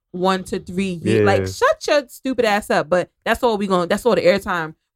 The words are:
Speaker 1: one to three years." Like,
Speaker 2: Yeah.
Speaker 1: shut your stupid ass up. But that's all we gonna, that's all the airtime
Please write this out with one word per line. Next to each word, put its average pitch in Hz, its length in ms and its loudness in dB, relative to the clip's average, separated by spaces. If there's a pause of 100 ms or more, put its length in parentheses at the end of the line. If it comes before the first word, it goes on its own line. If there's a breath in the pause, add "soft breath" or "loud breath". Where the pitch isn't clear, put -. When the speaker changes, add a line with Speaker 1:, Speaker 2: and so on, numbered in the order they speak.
(120)
Speaker 1:
one 185 320 0
to - 160 -8
three 180 420 -6
years." - 240 2
Like, 196 140 2
Speaker 2:
Yeah. 95 60 -2
Speaker 1:
shut 508 400 -2
your 294 220 0
stupid 247 360 -4
ass 208 260 0
up. 160 180 0
But 180 220 0 (140)
that's 220 180 -2
all 233 140 2
we 202 100 -2
gonna, 180 200 2
that's 202 180 -2
all 226 100 4
the 165 80 2
airtime 175 520 0 (220)